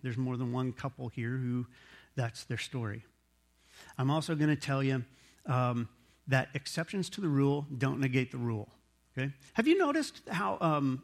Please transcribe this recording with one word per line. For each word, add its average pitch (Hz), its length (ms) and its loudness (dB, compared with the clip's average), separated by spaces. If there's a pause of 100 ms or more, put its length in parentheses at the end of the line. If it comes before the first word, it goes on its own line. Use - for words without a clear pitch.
There's 123 140 -4
more 127 220 -2
than 123 120 -2
one 127 220 -2
couple 131 360 -8
here 120 280 -4
who 123 300 -2 (500)
that's 117 280 -4
their 120 120 -6
story. 110 480 -6 (920)
I'm 131 120 2
also 156 240 2
gonna 151 220 4
tell 139 260 0
you, 135 220 2 (420)
um, 123 420 2 (380)
that 131 280 2
exceptions 170 560 -4
to - 100 -10
the 185 80 0
rule 139 380 4 (100)
don't 131 240 0
negate 131 300 2
the 127 80 -8
rule. 113 300 -2 (480)
Okay? 135 160 -2 (220)
Have 233 140 2
you 339 100 8
noticed 302 500 0
how, 196 320 -2
um, 143 440 2